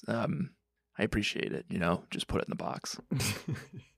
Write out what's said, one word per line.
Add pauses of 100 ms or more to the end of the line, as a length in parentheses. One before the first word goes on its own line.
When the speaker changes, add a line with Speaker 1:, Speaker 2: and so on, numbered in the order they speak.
Speaker 1:
Um, (460)
I
appreciate
it.
You
know,
just
put
it
in
the
box." (140)
Speaker 2:
<laughs> (800)